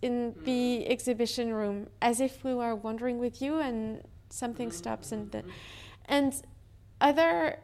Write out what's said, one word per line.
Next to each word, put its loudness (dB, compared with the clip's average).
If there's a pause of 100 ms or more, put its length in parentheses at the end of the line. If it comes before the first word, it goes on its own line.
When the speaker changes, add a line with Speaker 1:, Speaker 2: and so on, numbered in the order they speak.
Speaker 1:
in 0 (100)
the 2
Speaker 2:
Mm. -2
Speaker 1:
exhibition 0
room, -2 (120)
as 4
if 0
we 0
were 0
wandering -2
with -2
you 0
and -2 (280)
something -4
Speaker 2:
Mm-hmm. -8
Speaker 1:
stops -6
and -6
the, -6
Speaker 2:
Mm-hmm. -10 (640)
Speaker 1:
and 4 (680)
other 6